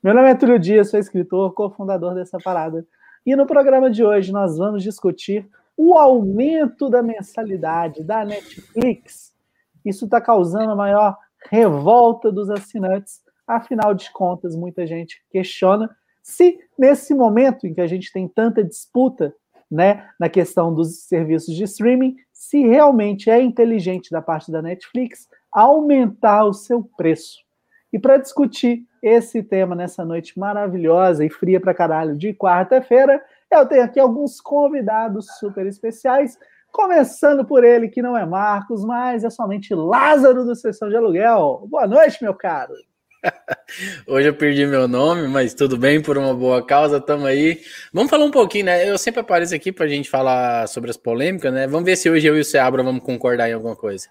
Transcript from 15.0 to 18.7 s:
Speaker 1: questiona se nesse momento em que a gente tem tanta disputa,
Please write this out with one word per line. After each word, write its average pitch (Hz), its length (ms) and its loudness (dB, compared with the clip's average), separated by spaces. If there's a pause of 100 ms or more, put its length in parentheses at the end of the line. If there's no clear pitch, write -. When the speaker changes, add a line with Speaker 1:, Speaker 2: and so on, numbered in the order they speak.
Speaker 1:
questiona 190 580 0 (340)
se 349 360 2 (180)
nesse 285 380 2
momento 247 500 2
em 165 80 -8
que 180 80 -4
a 175 60 -2
gente 185 260 -8
tem 185 140 -6
tanta 220 360 -2
disputa, 240 680 -4 (360)